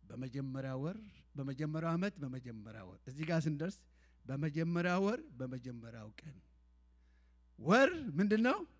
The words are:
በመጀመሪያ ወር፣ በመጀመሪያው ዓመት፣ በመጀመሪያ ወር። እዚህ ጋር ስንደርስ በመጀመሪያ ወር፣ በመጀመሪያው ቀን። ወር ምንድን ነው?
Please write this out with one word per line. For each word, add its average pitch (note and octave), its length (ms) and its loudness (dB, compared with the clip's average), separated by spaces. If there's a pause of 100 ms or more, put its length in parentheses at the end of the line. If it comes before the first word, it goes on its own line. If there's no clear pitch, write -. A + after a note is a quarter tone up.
በመጀመሪያ C3 720 -6
ወር፣ D#3 220 -2 (340)
በመጀመሪያው D3+ 600 -2
ዓመት፣ F#3+ 260 0
በመጀመሪያ A#2+ 680 -8
ወር። F#2 220 -16
እዚህ C#3+ 200 -6
ጋር E3 160 4
ስንደርስ D#3 340 -2 (500)
በመጀመሪያ E3 720 0
ወር፣ G3+ 220 2 (140)
በመጀመሪያው A#2+ 840 -10
ቀን። D3+ 200 -16 (1200)
ወር A#3 320 8 (200)
ምንድን G#3 300 6
ነው? C4 160 4 (220)